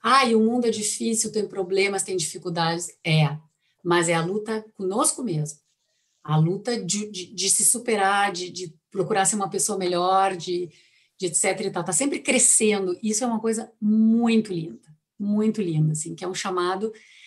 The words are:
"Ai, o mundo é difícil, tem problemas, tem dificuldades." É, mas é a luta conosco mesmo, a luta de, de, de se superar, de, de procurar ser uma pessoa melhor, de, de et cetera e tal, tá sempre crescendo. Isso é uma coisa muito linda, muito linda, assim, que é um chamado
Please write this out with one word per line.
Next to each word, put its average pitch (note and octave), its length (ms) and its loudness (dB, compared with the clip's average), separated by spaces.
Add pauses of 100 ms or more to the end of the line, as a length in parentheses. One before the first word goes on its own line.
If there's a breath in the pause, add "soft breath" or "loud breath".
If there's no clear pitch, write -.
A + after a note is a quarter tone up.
"Ai, B3 320 4
o A3 60 6
mundo A#3 260 2
é A3+ 40 2
difícil, A3 600 -2
tem G#3 160 -2
problemas, F#3+ 540 -2
tem F#3+ 140 -4
dificuldades." E3+ 720 -4 (180)
É, D#3 320 2 (440)
mas F3 260 2
é E3+ 60 2
a E3 100 0
luta G#3+ 400 -4 (100)
conosco G#3 480 -2
mesmo, D3+ 380 -4 (600)
a D#3 160 0
luta G3 440 0
de, G#3 280 -4
de, F3+ 240 -12
de F#3 160 -2
se G#3 160 2
superar, G3+ 640 0
de, F3+ 180 -8
de F3 240 -12 (160)
procurar F#3+ 360 0
ser G#3+ 100 0
uma G3 140 -2
pessoa G3 280 -2
melhor, F#3 580 2
de, F3 340 -6 (480 soft breath)
de F#3 80 -4
et E3 80 -4
cetera F#3+ 340 0
e - 40 -2
tal, F3+ 120 -2
tá F3+ 80 -4
sempre C4+ 280 -2
crescendo. G#3 840 2
Isso G#3+ 200 -2
é B3+ 40 -2
uma A3+ 140 -2
coisa A3+ 380 -4
muito A3 760 4
linda, A#2+ 340 -8 (300)
muito G#3+ 420 0
linda, D#3 320 2
assim, E3 220 -6
que F3+ 100 -12
é F3+ 40 -4
um F#3 60 -6
chamado F#3+ 560 -2 (360 loud breath)